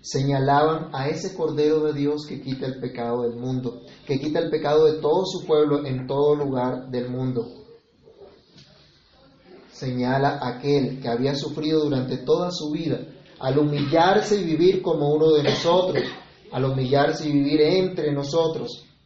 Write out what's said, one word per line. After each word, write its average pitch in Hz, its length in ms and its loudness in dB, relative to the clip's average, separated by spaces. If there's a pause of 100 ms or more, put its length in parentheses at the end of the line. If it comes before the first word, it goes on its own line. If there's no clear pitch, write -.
señalaban 139 920 0
a 135 160 -4
ese 175 280 -6
cordero 151 480 2
de 151 80 0
Dios 143 360 -2
que - 140 -10
quita 135 240 -6
el 127 140 -8
pecado 123 420 -4
del 117 140 -2
mundo, 127 460 -6 (220)
que 135 140 -2
quita 151 220 -2
el 165 100 -2
pecado 156 360 2
de - 140 2
todo 160 240 2
su 180 220 -8
pueblo 147 400 2
en 127 220 -6
todo 143 260 2
lugar 127 560 -4
del 123 200 -4
mundo. 127 360 -4 (2250)
Señala 131 720 -2
aquel 127 580 -2
que 123 80 -6
había 127 280 0
sufrido 156 480 -2
durante 127 340 -2
toda 175 320 0
su 151 220 -6
vida 151 340 -4 (320)
al 131 180 -2
humillarse 165 840 2
y 180 40 -4
vivir 175 380 4
como 151 320 2
uno 156 160 6
de 147 140 4
nosotros, 170 580 2 (480)
al 131 140 -2
humillarse 139 640 2
y 147 40 -2
vivir 143 280 2
entre 170 520 2
nosotros. 143 720 -2 (220)